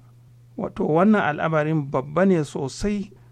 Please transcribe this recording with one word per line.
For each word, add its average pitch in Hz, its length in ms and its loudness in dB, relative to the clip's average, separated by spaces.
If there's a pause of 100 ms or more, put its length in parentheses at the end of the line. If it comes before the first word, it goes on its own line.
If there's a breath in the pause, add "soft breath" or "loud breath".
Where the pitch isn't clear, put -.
(560)
Wato - 320 -4
wannan 190 320 4 (180)
al'amarin 156 520 0
babba 147 360 0
ne 175 180 4
sosai 190 680 -6 (200 soft breath)